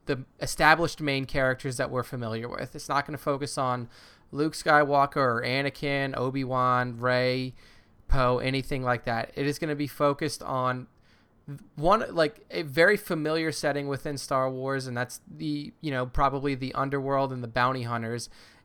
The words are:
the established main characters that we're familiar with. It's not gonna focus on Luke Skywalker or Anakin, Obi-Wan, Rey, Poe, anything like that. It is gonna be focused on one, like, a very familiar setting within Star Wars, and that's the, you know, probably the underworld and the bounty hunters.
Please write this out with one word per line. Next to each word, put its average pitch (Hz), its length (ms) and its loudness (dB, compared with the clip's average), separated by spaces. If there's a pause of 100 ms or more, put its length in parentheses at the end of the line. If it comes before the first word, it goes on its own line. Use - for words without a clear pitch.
the 131 180 -2 (160)
established 156 600 4
main 135 240 -2
characters 131 540 0
that 139 120 -2
we're 127 120 -2
familiar 117 460 -6
with. - 260 -8
It's - 140 -12
not 139 180 0
gonna 147 120 -8
focus 139 380 -4
on 123 320 -2 (420)
Luke 147 240 0
Skywalker 143 640 4
or 123 280 2
Anakin, 139 720 -2
Obi-Wan, 127 800 0
Rey, 127 560 0 (540)
Poe, 127 300 6
anything 131 440 -2
like 123 220 0
that. 117 300 -2
It 143 120 -2
is 143 120 0
gonna 151 180 -2
be 143 100 -2
focused 143 560 0
on 127 440 -2 (920)
one, 185 340 4
like, 160 400 0
a 175 120 -4
very 165 340 6
familiar 160 560 -2
setting 143 360 -2
within 139 280 -4
Star 131 340 0
Wars, 131 360 -4
and 123 100 -6
that's 123 240 -4 (100)
the, 151 500 -6
you 156 100 -4
know, 127 160 0
probably 139 480 0
the 131 200 -4
underworld 135 580 0
and 127 120 -6
the 117 40 -6
bounty 127 340 2
hunters. 117 460 -4 (360)